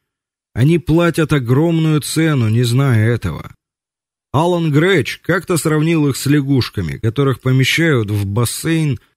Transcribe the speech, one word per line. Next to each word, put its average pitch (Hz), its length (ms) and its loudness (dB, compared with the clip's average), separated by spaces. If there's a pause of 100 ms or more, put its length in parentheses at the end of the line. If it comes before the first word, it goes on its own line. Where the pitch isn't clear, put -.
(540)
Они 156 240 2
платят 165 560 0
огромную 151 680 2
цену, 151 480 0
не 117 140 2
зная 120 460 2
этого. 95 460 -6 (760)
Алан 165 400 0
Грэч 156 520 0
как-то 175 340 -2
сравнил 156 500 0
их 131 80 -2
с - 100 -8
лягушками, 131 720 0
которых 131 440 -2
помещают 131 720 0
в 104 140 -2
бассейн 135 760 -2 (180)